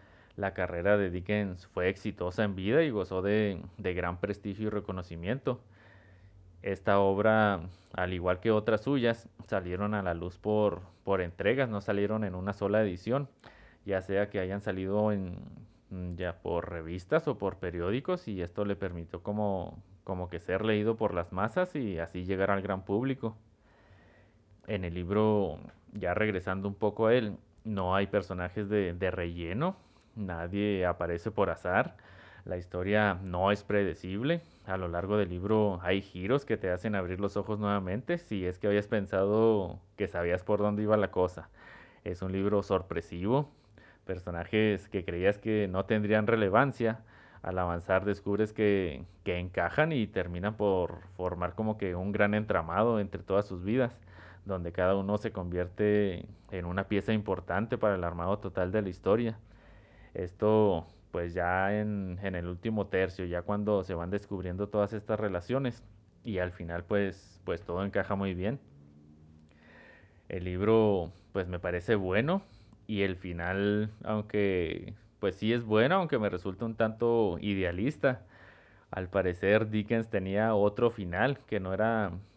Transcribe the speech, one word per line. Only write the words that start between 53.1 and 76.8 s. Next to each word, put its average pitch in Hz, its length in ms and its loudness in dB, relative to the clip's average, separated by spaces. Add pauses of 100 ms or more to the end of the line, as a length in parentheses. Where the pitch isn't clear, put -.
todas 101 220 2
sus 90 180 -8
vidas, 120 360 0 (460)
donde 90 260 -4
cada 92 240 4
uno 98 220 0
se 104 140 -4
convierte 92 920 0 (260)
en 90 140 -6
una 92 220 -2
pieza 101 240 0
importante 104 640 -2
para 104 180 4
el 90 80 -2
armado 87 360 -2
total 92 320 -4
de 107 100 0
la 98 80 -2
historia. 110 480 0 (760)
Esto, 104 720 4 (240)
pues, 87 220 -4
ya 92 460 2
en, 98 440 -4
en 95 120 -2
el 87 120 -4
último 101 400 -2
tercio, 92 380 0
ya 87 160 -4
cuando 104 420 0
se 95 100 -6
van 85 160 -4
descubriendo 98 600 -4
todas 104 240 0
estas 107 260 -4
relaciones, 117 640 -4 (400)
y 101 160 -4
al 90 120 -2
final, 85 340 -8
pues, 101 580 -2
pues, 85 180 -4
todo 87 220 -4
encaja 101 320 0
muy 98 180 0
bien. 98 260 -2 (1700)
El 90 160 -6
libro, 101 640 4 (220)
pues, 92 140 -2
me 90 120 -4
parece 90 360 0
bueno, 107 460 2 (460)
y 101 140 0
el 92 160 0
final, 95 760 0 (120)
aunque, 98 880 0 (260)
pues, 98 160 0
sí 110 160 0
es 120 140 2
bueno, 110 300 4
aunque 156 240 0
me 104 100 2
resulta 92 360 -6
un 113 100 -6
tanto 110 640 2